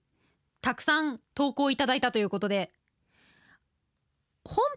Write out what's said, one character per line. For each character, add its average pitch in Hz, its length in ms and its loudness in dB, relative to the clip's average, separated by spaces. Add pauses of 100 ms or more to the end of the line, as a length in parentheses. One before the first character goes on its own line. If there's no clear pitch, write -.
(640)
た 247 100 -2
く - 60 -14
さ 311 220 2
ん 277 180 -4 (140)
投 277 180 0
稿 285 180 2
い 269 60 0
た 285 80 2
だ 254 100 2
い 269 60 -2
た 247 100 2
と 233 80 0
い 214 40 2
う 196 80 -2
こ 196 100 -4
と 208 80 0
で、 196 240 -2 (1700)
本 - 180 0 (120)